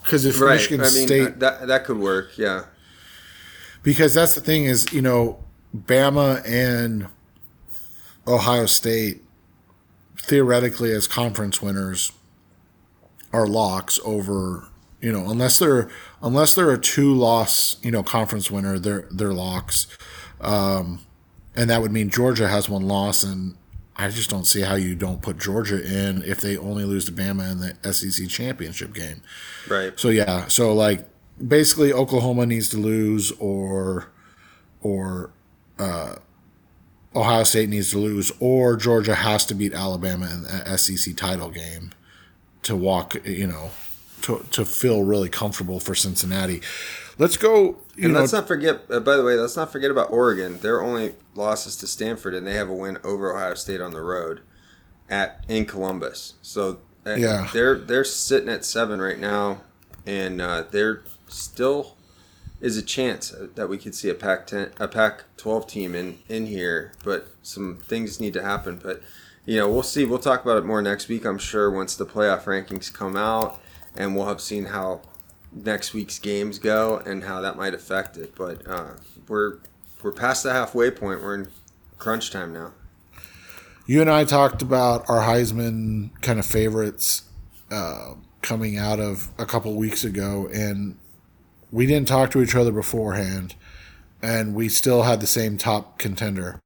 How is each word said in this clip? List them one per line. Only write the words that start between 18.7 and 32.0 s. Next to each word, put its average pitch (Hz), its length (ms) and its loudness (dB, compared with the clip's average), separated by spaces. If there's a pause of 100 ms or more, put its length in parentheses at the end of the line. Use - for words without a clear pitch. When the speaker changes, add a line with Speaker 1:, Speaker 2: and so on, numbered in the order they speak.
Speaker 1:
they're, 101 320 -4
they're 98 220 -2
locks. 92 540 -2 (540)
Um, 98 600 2 (540)
and 117 140 2
that 117 120 4
would 107 100 0
mean 107 180 0
Georgia 113 400 2
has 101 180 2
one 98 200 0
loss, 101 360 2
and 95 320 -4 (400)
I 101 140 -2
just 110 200 -4
don't 95 160 -2
see - 160 4
how 98 140 2
you 92 200 0
don't 90 260 -4
put - 180 -8
Georgia 101 420 -2
in 98 420 -2
if 98 180 -4
they 101 160 -2
only 104 260 -4
lose 98 220 0
to - 60 -6
Bama 95 400 -2
in 92 100 -4
the 90 220 -6
S 98 200 0
E 98 80 -4
C 92 160 -2
championship 90 680 -8
game. 78 280 -12 (460)
Speaker 2:
Right. 95 320 -2
Speaker 1:
So, 123 100 2
yeah. 95 400 2
So, 113 240 4
like, 107 340 4 (380)
basically 147 460 6
Oklahoma 123 540 2